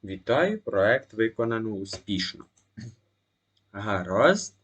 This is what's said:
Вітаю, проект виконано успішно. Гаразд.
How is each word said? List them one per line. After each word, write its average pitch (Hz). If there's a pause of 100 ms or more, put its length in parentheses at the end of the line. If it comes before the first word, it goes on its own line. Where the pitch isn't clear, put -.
Вітаю, 139
проект 101
виконано 113
успішно. 98 (1300)
Гаразд. 101